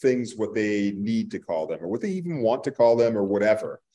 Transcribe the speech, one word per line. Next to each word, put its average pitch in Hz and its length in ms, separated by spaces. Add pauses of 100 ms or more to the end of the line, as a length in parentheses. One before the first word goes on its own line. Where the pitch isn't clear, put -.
things 123 340
what 107 180
they 104 380
need 104 400
to - 80
call 80 280
them 80 140
or 85 60
what 113 140
they 208 100
even 175 300
want 117 220
to 139 80
call 117 240
them 117 220
or 101 60
whatever. 101 580 (140)